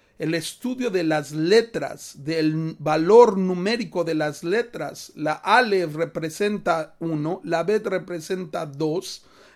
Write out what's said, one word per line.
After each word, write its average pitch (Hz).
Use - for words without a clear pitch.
el 160
estudio 247
de 185
las 151
letras, 156
del 160
valor 180
numérico 185
de 160
las 151
letras, 175
la 151
Aleph 196
representa 165
uno, 160
la 170
Bet 208
representa 175
dos, 156